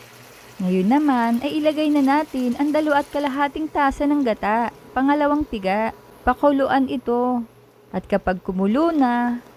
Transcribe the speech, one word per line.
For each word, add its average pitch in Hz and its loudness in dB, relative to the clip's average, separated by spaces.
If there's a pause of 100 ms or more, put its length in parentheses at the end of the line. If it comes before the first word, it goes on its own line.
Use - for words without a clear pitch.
(600)
Ngayon 185 0
naman 240 2
ay 294 -4
ilagay 302 0
na 294 2
natin 262 0
ang 294 0
dalawa 294 0
at 294 -8
kalahating 285 -4
tasa 294 -2
ng 294 2
gata, 220 -2 (240)
pangalawang 285 2
piga. 214 -4 (320)
Pakuluan 269 2
ito. 247 -2 (480)
At 185 -8
kapag 190 -2
kumulo 214 0
na, 240 0 (160)